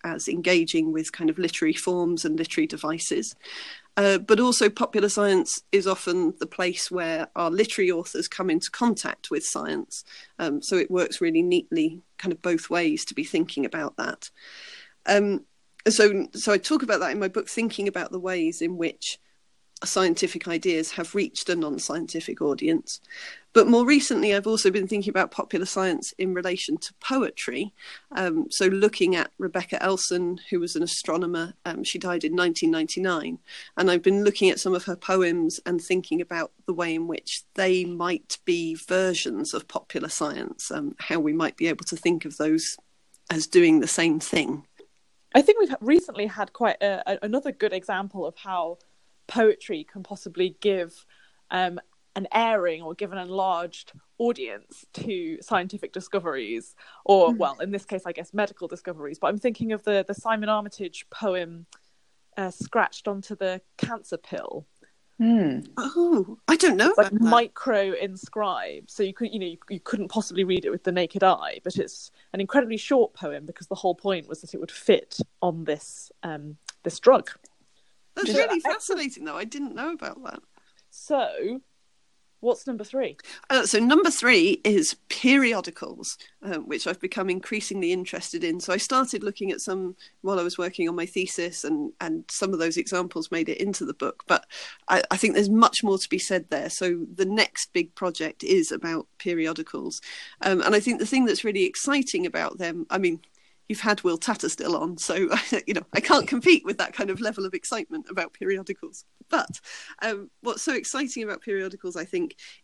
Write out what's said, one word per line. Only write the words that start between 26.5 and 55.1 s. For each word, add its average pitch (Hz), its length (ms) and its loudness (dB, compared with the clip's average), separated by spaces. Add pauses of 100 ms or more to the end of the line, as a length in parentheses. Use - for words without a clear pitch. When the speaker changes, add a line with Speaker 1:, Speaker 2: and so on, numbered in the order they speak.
Speaker 1:
to - 220 -12
poetry. - 720 -4 (380)
Um, 170 400 0
so - 160 2
looking 190 480 4
at 170 220 -2
Rebecca 185 460 -4
Elson, 180 640 0
who 185 100 0
was 175 160 -4
an 160 80 0
astronomer, 170 680 -4 (120)
um, 165 200 -6
she - 140 -4
died 175 260 -2
in 160 100 0
nineteen 175 360 2
ninety-nine. 165 680 -2 (380)
And 185 140 4
I've 175 120 2
been 196 220 4
looking 202 260 4
at - 80 2
some 185 160 0
of 180 100 -2
her 175 120 -4
poems 170 720 0
and 175 140 0
thinking 175 400 0
about 170 300 -6 (160)
the 180 80 -2
way 170 200 -2
in 165 120 -2
which - 360 -8 (120)
they 185 300 2
might 175 600 -4
be 165 300 0
versions 165 800 -2
of 107 140 -8
popular - 400 -6
science, - 600 -6
um, - 280 -6
how 160 220 -2
we 151 120 2
might 160 240 -2
be 165 120 0
able 160 160 -4
to - 120 -6
think 170 280 0
of 147 140 -10
those 156 380 0 (540)
as 156 160 -2
doing 165 340 8
the 123 60 2
same 165 320 2
thing. 151 480 -2 (680)
Speaker 2:
I 277 80 10
think 427 180 8
we've 269 200 2
recently 262 460 2
had 202 260 -6
quite - 280 0
a, 196 320 0
a, 196 100 -2
another 254 300 -2
good 208 200 0
example 190 540 -6
of 165 100 -8
how 180 420 -4 (480)
poetry 208 580 2
can - 180 -16
possibly 185 580 -6
give, 185 440 -2 (460)
um, 180 300 -2 (360)
an 196 160 -6
airing 202 500 2
or 165 120 -10
give 185 180 -8
an 196 60 -8
enlarged 180 720 -4 (260)
audience 127 720 -4
to 175 500 -6